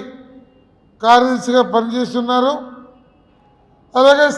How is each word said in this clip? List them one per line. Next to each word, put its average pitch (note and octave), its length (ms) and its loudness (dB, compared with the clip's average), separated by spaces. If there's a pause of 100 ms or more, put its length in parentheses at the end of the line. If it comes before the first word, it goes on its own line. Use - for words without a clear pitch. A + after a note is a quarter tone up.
(1040)
కార్యదర్శిగా B3 580 2 (120)
పనిచేస్తున్నారు. B3 800 -2 (1400)
అలాగే C#4 300 4 (120)